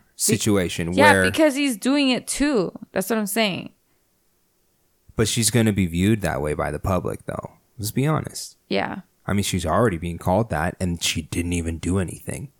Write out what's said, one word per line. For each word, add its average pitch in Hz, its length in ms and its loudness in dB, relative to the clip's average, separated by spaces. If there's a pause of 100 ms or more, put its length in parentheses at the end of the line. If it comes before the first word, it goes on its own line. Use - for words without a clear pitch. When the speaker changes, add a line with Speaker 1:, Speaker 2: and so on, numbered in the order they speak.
(160)
Speaker 1:
situation 95 800 0
Speaker 2:
yeah, 285 180 8
Speaker 1:
where 95 120 6
Speaker 2:
because 262 300 4
he's 277 220 0
doing 277 340 2
it 240 160 -2
too. 262 460 0 (200)
That's 190 180 -2
what 226 80 0
I'm 208 80 -2
saying. 208 440 -2 (1500)
Speaker 1:
But 117 120 2
she's 113 220 0
gonna 113 220 4
be 95 140 2
viewed 95 360 2
that 73 180 -2
way 76 140 -2
by 73 160 -2
the 73 80 -4
public, 90 480 -2
though. - 260 -8 (260)
Let's 107 120 -6
be 135 160 -2
honest. - 500 -4 (120)
Speaker 2:
Yeah. - 320 -4 (260)
Speaker 1:
I 92 80 -2
mean, 101 80 2
she's 87 240 -2
already 92 320 2
being 85 200 -8
called 98 320 0
that, 82 300 -2
and 87 220 -2
she - 200 -2
didn't 87 300 -4
even 82 260 -2
do 90 200 -2
anything. - 600 -6